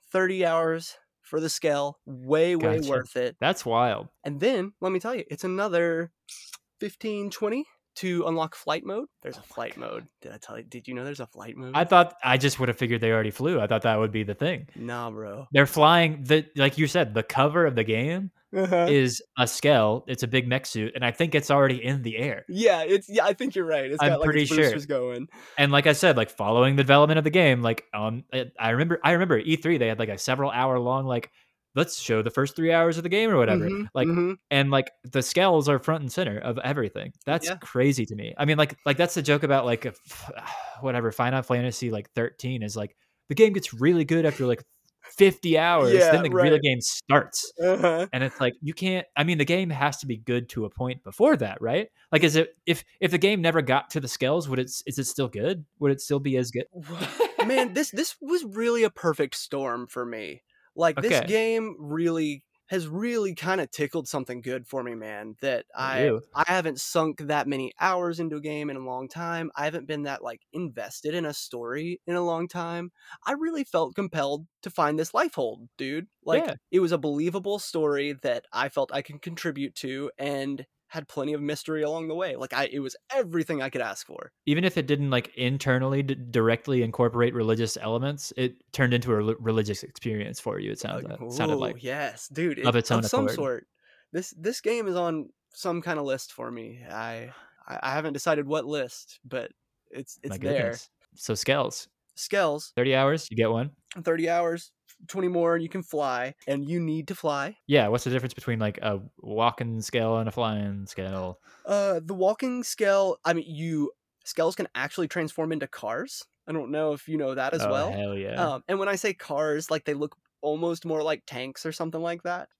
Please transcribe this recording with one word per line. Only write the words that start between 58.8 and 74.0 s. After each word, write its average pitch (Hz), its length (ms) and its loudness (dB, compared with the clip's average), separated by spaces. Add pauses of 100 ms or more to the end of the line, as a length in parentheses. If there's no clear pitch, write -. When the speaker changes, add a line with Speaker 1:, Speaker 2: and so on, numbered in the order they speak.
Speaker 1:
a 202 80 4
perfect 151 460 -2
storm 123 500 -4
for 123 180 -6
me. 107 380 -10 (320)
Like, 160 260 2
this 196 180 4
Speaker 2:
Okay. 117 80 0
Speaker 1:
game 220 520 0
really, 156 680 -2 (220)
has 180 200 -4
really 202 480 -2
kinda 175 320 -2
tickled 147 400 -4
something 127 340 -8
good 123 280 -8
for 131 160 -6
me, 120 100 -8
man, 107 460 -12
that 127 340 -4
Speaker 2:
For - 60 -8
Speaker 1:
I, 131 240 -2
Speaker 2:
you. 147 180 2 (120)
Speaker 1:
I 147 120 2
haven't 165 340 0
sunk 160 420 0
that 143 260 -2
many 135 320 -4
hours 175 400 0
into 156 160 -4
a 147 40 -8
game 151 300 -6
in 135 60 -8
a 131 80 -10
long 127 240 -8
time. 165 480 -6
I 143 80 -4
haven't 156 240 -6
been 147 160 -6
that, 139 180 -8
like, 117 200 -12 (100)
invested 147 640 -8
in 170 120 -2
a 147 80 -6
story 135 720 -8
in 175 80 -4
a 180 100 0
long 170 220 -2
time. 170 460 -8 (340)
I 233 60 -2
really 311 320 -4
felt - 320 -2
compelled 156 500 -4 (160)